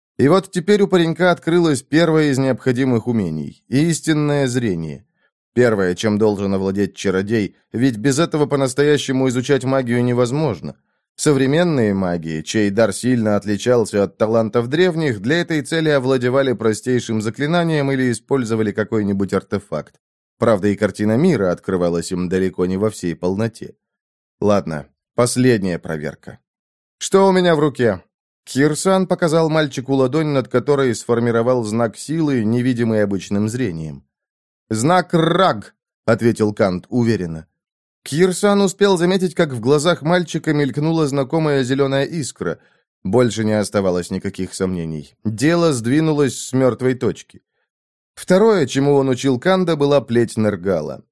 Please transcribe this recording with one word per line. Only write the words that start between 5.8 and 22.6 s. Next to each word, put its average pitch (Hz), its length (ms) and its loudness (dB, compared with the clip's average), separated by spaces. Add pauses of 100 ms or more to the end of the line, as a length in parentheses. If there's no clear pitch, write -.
чем 104 240 -2
должен 101 360 0
овладеть 95 420 -2
чародей, 101 600 -2 (160)
ведь 117 260 0
без 131 200 0
этого 156 280 0
по-настоящему 135 800 0
изучать 127 360 0
магию 123 380 0
невозможно. 123 760 -2 (380)
Современные 139 760 0
маги, 87 500 -4
чей 104 280 0
дар 101 220 2
сильно 113 440 0
отличался 104 640 0
от 92 140 -4
талантов 113 520 0
древних, 156 520 0
для 165 220 -2
этой 165 180 -4
цели 160 300 -2
овладевали 131 640 0
простейшим 113 640 -2
заклинанием 147 720 -2
или 131 180 0
использовали 113 640 -2
какой-нибудь 101 600 -2
артефакт. - 680 -6 (380)
Правда, 104 300 2
и 98 80 2
картина 107 400 0
мира 120 360 2
открывалась 85 600 -2
им 90 160 -4
далеко 92 380 -2